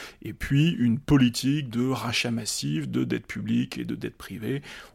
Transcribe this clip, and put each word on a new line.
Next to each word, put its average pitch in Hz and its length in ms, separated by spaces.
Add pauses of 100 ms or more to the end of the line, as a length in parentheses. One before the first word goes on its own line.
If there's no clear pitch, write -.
(220)
et 110 100
puis 147 380
une 117 280
politique 135 720
de 120 200
rachat 120 420
massif 135 560
de 123 160
dette 117 240
publique 117 500
et 123 80
de - 100
dette 107 200
privée, 110 460 (340)